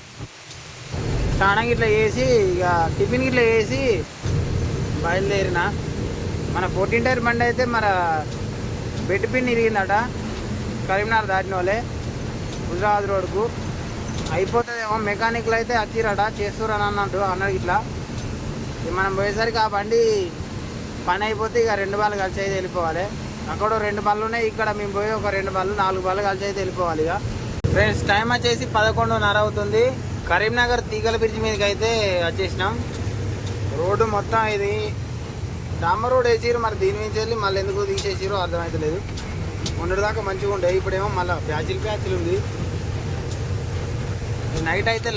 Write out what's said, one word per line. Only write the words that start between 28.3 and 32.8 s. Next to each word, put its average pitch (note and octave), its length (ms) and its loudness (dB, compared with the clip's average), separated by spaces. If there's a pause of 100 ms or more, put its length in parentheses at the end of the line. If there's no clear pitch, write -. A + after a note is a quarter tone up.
వచ్చేసి A#3 280 0 (140)
పదకొండున్నర A3 680 4
అవుతుంది. G#3 400 2 (460)
కరీంనగర్ A#3 600 4
తీగల G#3+ 300 0
బ్రిడ్జ్ A3 240 2
మీదకి G#3+ 240 0
అయితే G#3+ 200 0 (380)
వచ్చేసినాం. F#3 480 0 (1040)